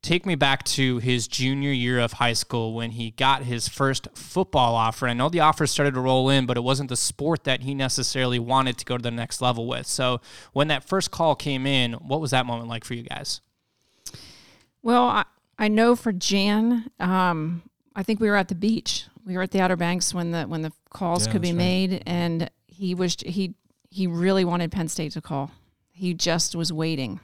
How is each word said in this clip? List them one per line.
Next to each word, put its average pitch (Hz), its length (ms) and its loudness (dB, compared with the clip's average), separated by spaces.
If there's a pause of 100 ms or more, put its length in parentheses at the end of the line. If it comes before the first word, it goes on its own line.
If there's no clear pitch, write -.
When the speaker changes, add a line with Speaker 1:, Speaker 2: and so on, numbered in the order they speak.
Speaker 1:
take 175 220 0
me 185 80 0
back 139 300 2
to 127 340 0
his 120 300 0
junior 139 440 0
year 123 280 0
of 117 140 0
high 120 200 2
school 113 400 -4
when 117 160 -6
he 113 220 -8
got 131 320 2
his 120 240 -4
first 135 480 -2
football 135 580 0
offer. 113 340 0
I 120 60 0
know 127 160 0
the 170 120 0
offers 156 280 4
started 143 240 2
to 127 60 -2
roll 131 280 4
in, 135 200 4
but 123 100 0
it 120 40 -2
wasn't 135 280 0
the 123 60 -4
sport 156 480 -2
that 131 180 0
he 135 140 -4
necessarily 127 640 0
wanted 127 400 0
to - 60 -10
go 123 120 -4
to 120 60 -6
the 120 80 -4
next 117 300 -8
level 117 260 0
with. 123 180 -6
So 127 340 -2 (340)
when 147 160 2
that 139 180 -2
first 190 240 0
call 160 240 2
came 135 320 -4
in, 127 260 2
what 139 260 -4
was 147 120 -4
that 127 160 2
moment 117 200 -6
like 117 160 -8
for 123 120 -8
you 117 80 -10
guys? - 380 -10 (1400)
Speaker 2:
Well, 247 220 4
I, 214 220 2 (340)
I 214 80 2
know 226 280 6
for 233 160 -2
Jan, 214 800 2 (100)
um, 175 640 0 (340)
I 202 60 -6
think 208 180 0
we 220 80 2
were 208 100 4
at 190 100 2
the 190 80 -2
beach. - 500 -2 (180)
We 185 120 -6
were 185 80 0
at 190 80 -4
the 190 100 2
Outer 185 140 4
Banks 170 400 0
when 170 160 -2
the, 165 140 -2
when 160 180 -4
the 156 80 -6 (180)
calls 175 380 -2
Speaker 3:
Yeah, 220 60 -2
Speaker 2:
could 185 100 0
be 180 80 0
Speaker 3:
that's 170 80 0
right. 175 40 4
Speaker 2:
made, 185 440 0
and 170 420 -2 (160)
he 180 300 -6
was, 180 280 0
he, 180 300 -4 (380)
he 185 160 -2
really 180 380 2
wanted 175 260 0
Penn 170 160 -2
State 156 240 -6
to 156 100 -8
call. 143 300 -6 (400)
He 180 240 -4
just 170 400 0
was 165 180 -2
waiting 151 500 -2